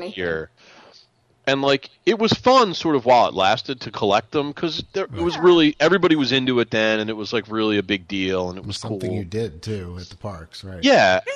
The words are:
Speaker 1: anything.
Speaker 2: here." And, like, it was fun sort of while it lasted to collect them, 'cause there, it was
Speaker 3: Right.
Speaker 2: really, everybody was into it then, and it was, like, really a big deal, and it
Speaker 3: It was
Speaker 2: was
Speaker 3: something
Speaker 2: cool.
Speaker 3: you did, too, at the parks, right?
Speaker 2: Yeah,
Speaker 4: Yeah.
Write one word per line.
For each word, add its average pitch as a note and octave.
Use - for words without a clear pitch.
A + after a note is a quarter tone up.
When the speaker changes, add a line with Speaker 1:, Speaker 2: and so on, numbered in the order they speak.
Speaker 1:
anything. -
Speaker 2:
here." E2
And, C3+
like, C#3
it G#3
was A3
fun B3
sort D3+
of A#2+
while A#2+
it -
lasted G#2+
to -
collect G#2+
them, D3
'cause D3+
there, F#3+
it -
was E3+
Speaker 3:
Right. E3
Speaker 2:
really, E3
everybody E3+
was B2+
into B2+
it A2+
then, A2
and G#2+
it A2+
was, G#2+
like, A2
really G#2+
a G2+
big F#2+
deal, F#2+
and F2+
it F#2+
Speaker 3:
It -
was G2
Speaker 2:
was -
Speaker 3:
something G2
Speaker 2:
cool. F#2+
Speaker 3:
you G2+
did, F2
too, F2+
at F2+
the -
parks, F2
right? G2
Speaker 2:
Yeah, A2
Speaker 4:
Yeah. C5+